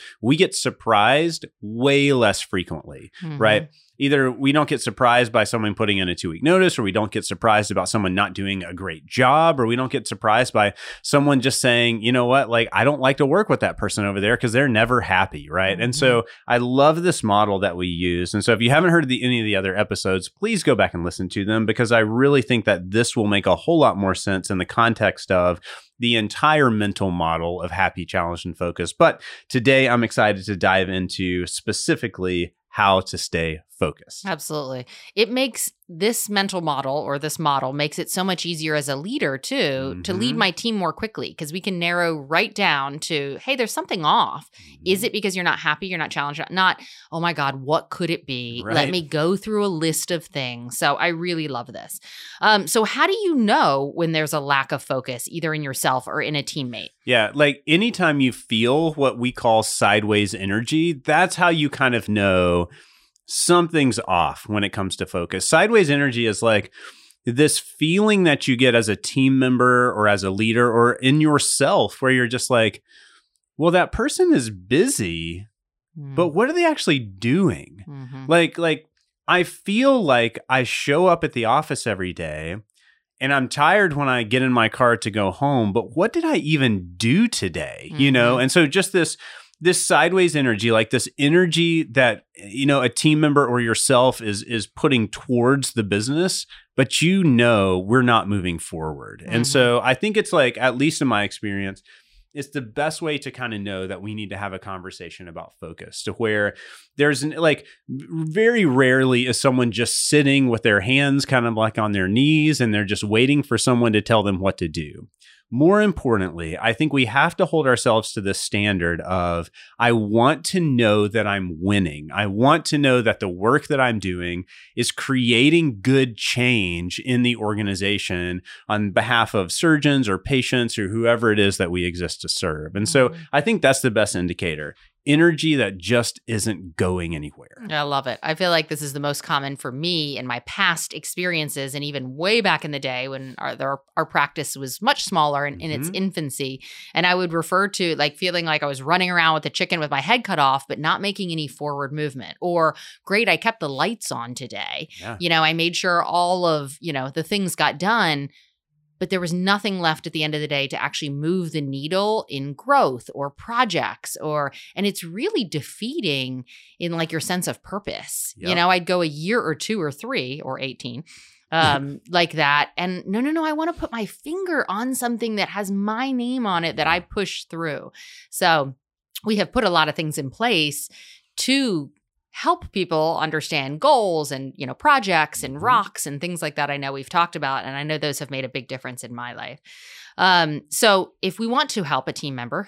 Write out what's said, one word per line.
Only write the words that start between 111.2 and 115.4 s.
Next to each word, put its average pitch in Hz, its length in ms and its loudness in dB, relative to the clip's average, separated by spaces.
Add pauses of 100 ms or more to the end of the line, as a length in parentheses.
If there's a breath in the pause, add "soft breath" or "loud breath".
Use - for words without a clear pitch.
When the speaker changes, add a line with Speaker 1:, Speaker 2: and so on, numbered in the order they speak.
Speaker 1:
kind 123 200 2
of, 117 80 0
like, 110 240 0
on 107 160 0
their 95 160 2
knees 151 500 4
and 113 140 2
they're 104 100 2
just 101 220 -2
waiting 127 360 4
for 120 160 0
someone 120 360 2
to 104 80 4
tell 110 200 2
them 95 200 0
what 95 160 0
to 87 100 -4
do. 76 400 -10 (440 soft breath)